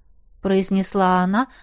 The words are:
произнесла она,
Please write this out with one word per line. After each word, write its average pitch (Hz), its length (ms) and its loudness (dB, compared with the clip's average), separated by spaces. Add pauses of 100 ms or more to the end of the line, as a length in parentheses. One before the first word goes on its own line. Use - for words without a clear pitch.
(420)
произнесла 190 800 0
она, 208 260 -2 (140)